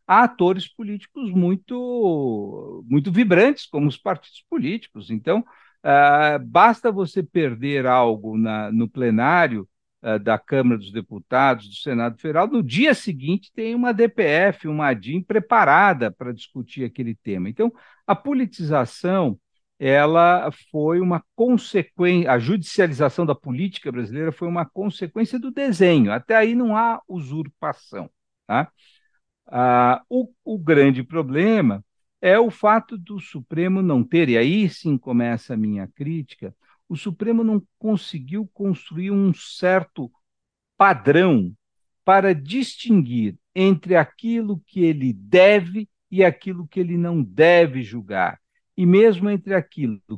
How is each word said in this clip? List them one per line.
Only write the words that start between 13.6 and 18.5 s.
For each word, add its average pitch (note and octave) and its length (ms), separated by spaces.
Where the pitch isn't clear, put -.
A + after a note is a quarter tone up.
uma B3 180
D A#3 160
P A3+ 140
F, E3 460
uma D3+ 220
adim C3 340
preparada F#3 880
pra B2 200
discutir B2+ 520
aquele A#2 320
tema. F#2+ 340
Então, A3 240
a G#3 100
politização, F3+ 1200